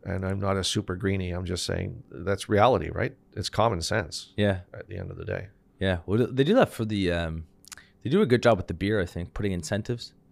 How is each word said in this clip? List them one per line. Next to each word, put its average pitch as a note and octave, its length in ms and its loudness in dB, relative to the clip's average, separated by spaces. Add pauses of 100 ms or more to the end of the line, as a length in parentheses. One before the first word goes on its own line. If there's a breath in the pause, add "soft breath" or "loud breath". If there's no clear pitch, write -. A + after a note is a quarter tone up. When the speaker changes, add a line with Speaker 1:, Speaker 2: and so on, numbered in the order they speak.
Speaker 1:
And F#2 220 -4
I'm G2 140 -2
not G2 160 0
a F#2+ 80 -2
super F#2+ 320 -2
greenie. F#2+ 340 0
I'm F2+ 140 -4
just F2 200 -4
saying F#2 460 -4
that's F#2 380 -4
reality, G2+ 420 4
right? F#2+ 240 -4 (200)
It's - 140 -6
common G#2 320 2
sense - 560 -4
Speaker 2:
Yeah. G2+ 240 2 (120)
Speaker 1:
at - 160 -16
the F#2+ 100 -12
end F#2 120 -10
of F2+ 60 -12
the E2+ 80 -12
day. F#2+ 240 -6 (300)
Speaker 2:
Yeah. F#2 280 2
Well, A2 240 2
they C3 140 2
do F#3 100 4
that B3+ 180 4
for A2+ 120 -4
the, G2+ 280 0
um, E2 340 -4 (560 loud breath)
they A#2 80 -2
do G3 120 4
a G#3 40 4
good A#2+ 160 4
job A#2 160 6
with F2+ 80 -6
the F#2 80 -6
beer, G2 260 0
I F2+ 60 0
think, - 280 -8
putting G#2 180 -2
incentives. G#2 600 -4 (180)